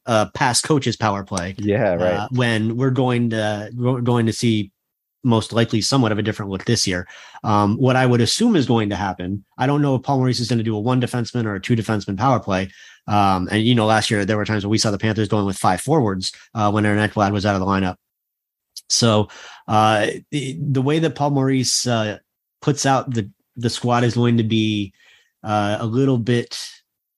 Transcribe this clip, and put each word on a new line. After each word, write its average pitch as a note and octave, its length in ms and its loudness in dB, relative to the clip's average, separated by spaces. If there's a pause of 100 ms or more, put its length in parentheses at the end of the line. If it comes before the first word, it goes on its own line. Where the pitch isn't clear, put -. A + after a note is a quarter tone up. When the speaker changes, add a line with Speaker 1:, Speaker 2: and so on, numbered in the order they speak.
Speaker 1:
uh, G#2+ 300 2
past B2 280 0
coaches' C3 320 0
power G2+ 280 -2
play. F#2+ 340 -6
Speaker 2:
Yeah, G#2 380 0
right. F2+ 180 0
Speaker 1:
Uh, G2+ 180 -4
when A#2 460 0
we're C3 140 0
going B2 400 0
to, G#2+ 440 -4
we're B2 260 -2
going A#2+ 260 2
to G#2+ 60 0
see G#2+ 380 -2 (520)
most A2+ 280 2
likely A2+ 300 0
somewhat B2 300 2
of G#2 80 -2
a - 20 -4
different G#2 300 -4
look F#2+ 140 -8
this A#2 200 0
year. F2+ 220 -4 (360)
Um, G#2 340 2
what B2+ 180 2
I C3 100 4
would A#2+ 160 4
assume A3 340 2
is C3+ 120 2
going A2+ 240 0
to G2+ 40 -2
happen, F#2+ 480 -6 (140)
I B2+ 80 -2
don't C#3+ 160 0
know C#3 140 2
if - 80 -4
Paul C#3 160 0
Maurice B2+ 200 0
is A#2 80 -4
gonna A#2 160 0
do A2 120 -2
a G#2 40 -4
one B2 220 0
defenseman A#2+ 440 -4
or G#2 100 -4
a F#2+ 40 -6
two A#2+ 160 0
defenseman G#2 420 -2
power B2+ 220 2
play. F#2+ 300 -4 (380)
Um, G2 440 2
and, G#2+ 120 0
you B2 100 4
know, A2 140 4
last A2 240 2
year G#2 120 0
there G#2+ 140 0
were G#2 80 -4
times G#2 180 -2
where G2+ 60 -4
we A2 80 2
saw A2 140 0
the G2+ 80 -4
Panthers A2 280 0
going G#2 180 0
with G2 120 -4
five F#2 240 0
forwards, A2 500 0 (220)
uh, G#2 180 0
when G#2 140 2
Aaron G#2 240 2
Ekblad G2+ 220 2
was G2+ 140 -2
out G#2 100 2
of F#2+ 60 0
the F#2 60 -2
lineup. F#2+ 280 0 (920)
So, G#2+ 400 2 (380)
uh, A2 400 4 (220)
the, C#3 320 -6
the C#3 220 0
way D3+ 160 2
that D#3+ 160 0
Paul C#3+ 160 0
Maurice, C3+ 560 0
uh, G#2+ 320 -2 (420)
puts - 240 -2
out C3+ 260 2
the, A2 180 -4 (260)
the A#2 160 -2
squad A#2+ 320 0
is A#2 100 2
going A#2+ 240 2
to A#2 60 2
be, G#2+ 500 0 (500)
uh, G#2 360 0
a A#2 80 -4
little B2+ 320 2
bit, A#2 400 -2 (580)